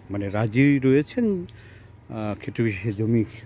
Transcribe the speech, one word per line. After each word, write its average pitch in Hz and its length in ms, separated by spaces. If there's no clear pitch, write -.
মানে, 101 200
রাজি 117 500
রয়েছেন, 175 680
আহ, - 920
ক্ষেত্র - 240
বিশেষে 104 300
জমি 110 320